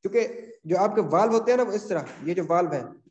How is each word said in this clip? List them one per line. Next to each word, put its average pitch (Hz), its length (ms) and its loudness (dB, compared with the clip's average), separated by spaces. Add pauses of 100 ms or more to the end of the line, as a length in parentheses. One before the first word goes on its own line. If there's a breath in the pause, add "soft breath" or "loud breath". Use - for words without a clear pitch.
क्योंकि 220 200 2 (420)
जो 170 120 0
आपके 208 220 2 (100)
valve 208 220 4
होते 226 200 2
हैं 247 60 4
ना, 247 60 2
वो 196 100 -4
इस 208 140 -6
तरह, 160 200 -4 (160)
ये 165 100 -2
जो 180 120 -2
valve 165 280 2
है, 127 80 -4 (280)